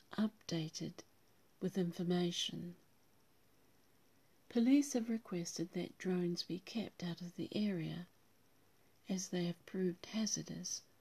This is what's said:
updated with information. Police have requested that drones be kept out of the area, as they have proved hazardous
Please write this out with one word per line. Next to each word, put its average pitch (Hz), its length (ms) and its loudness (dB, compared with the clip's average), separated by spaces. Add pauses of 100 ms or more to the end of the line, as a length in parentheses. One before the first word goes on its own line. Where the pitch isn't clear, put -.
(180)
updated 170 720 -2 (680)
with 185 180 0
information. 175 960 0 (1800)
Police 269 440 6
have 233 140 0
requested 180 640 -2
that - 260 -4
drones 180 440 2
be 170 180 -4
kept - 420 -6
out 170 180 -4
of 175 160 -10
the 165 160 -4
area, 175 540 0 (1000)
as 190 200 -2
they 180 160 0
have 175 220 -2
proved 185 400 0
hazardous 196 760 -4 (180)